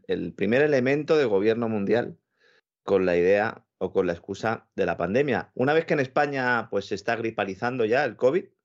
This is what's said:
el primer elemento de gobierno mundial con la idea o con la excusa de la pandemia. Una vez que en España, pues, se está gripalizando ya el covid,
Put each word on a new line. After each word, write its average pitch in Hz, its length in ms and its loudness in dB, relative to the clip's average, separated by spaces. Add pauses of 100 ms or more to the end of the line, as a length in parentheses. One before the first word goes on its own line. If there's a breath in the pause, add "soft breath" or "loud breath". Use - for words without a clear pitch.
el 87 260 -4
primer 113 280 0
elemento 147 560 2
de 143 80 2
gobierno 113 420 2
mundial 107 500 -2 (680 soft breath)
con 95 220 2
la 87 120 2
idea 101 480 2 (120)
o 92 140 -4
con 95 160 2
la 85 60 -2
excusa 110 640 -6
de 95 100 0
la 87 100 0
pandemia. 104 600 -2
Una 135 180 2
vez 165 120 2
que 170 80 -2
en 151 60 0
España, 127 720 -2
pues, 101 140 -4
se 104 100 -4
está 117 220 -4
gripalizando 110 680 -4
ya 123 220 2
el 107 100 -6
covid, 135 300 0 (200)